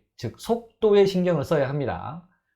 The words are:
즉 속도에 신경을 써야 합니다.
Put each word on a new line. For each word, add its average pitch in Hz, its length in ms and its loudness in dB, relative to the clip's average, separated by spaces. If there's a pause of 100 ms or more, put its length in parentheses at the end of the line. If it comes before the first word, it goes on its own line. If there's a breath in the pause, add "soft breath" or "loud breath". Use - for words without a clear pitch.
(180)
즉 117 220 -10
속도에 214 680 2
신경을 180 380 0
써야 139 260 0
합니다. 131 580 -8 (280)